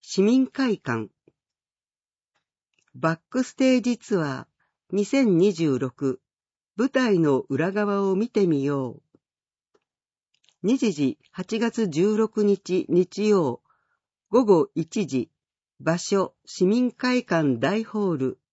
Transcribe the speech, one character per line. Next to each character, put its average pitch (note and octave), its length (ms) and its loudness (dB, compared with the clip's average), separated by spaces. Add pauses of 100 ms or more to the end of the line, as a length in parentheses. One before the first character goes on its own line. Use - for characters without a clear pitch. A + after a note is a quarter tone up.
市 - 200 -4
民 B3 260 2
会 B3 300 -2
館。 A2+ 320 -6 (1800)
バ D#3+ 240 -4
ッ - 20 -20 (100)
ク B3+ 140 -2
ス - 120 -10
テ B3+ 240 4
ー - 20 -2
ジ A#3+ 160 -2
ツ G3 260 -2
ア C3 240 -8 (440)
ー F#3 40 -6
二 G3+ 100 0
千 A#3 320 2
二 F#3+ 160 4
十 D#3 260 0
六。 C3 420 -4 (540)
舞 A#3+ 140 0
台 A#3+ 280 0
の C#3+ 220 2 (100)
裏 D#3 220 -2
側 G3+ 380 -2
を F#3+ 60 0
見 A3 140 -2
て G3+ 160 0
み D3 180 0
よ C#3 380 -6
う。 - 0 - (1600)
日 A3+ 300 0
時、 C#3 260 -2 (140)
八 G3+ 260 -8
月 A3+ 300 -2
十 F3+ 280 0
六 A3 280 0
日 F#3+ 460 0
日 F#3 380 0
曜、 F3 340 0 (680)
午 A#3 160 4
後 F3 300 4
一 E3 320 -4
時。 B2+ 240 -4 (480)
場 D#3+ 200 -2
所、 - 340 -2 (100)
市 - 220 -2
民 A#3+ 260 2
会 B3 320 -2
館 D3 340 0
大 G3 260 -2
ホ G3+ 300 -4
ー D3 40 -4
ル。 B2+ 220 -4 (140)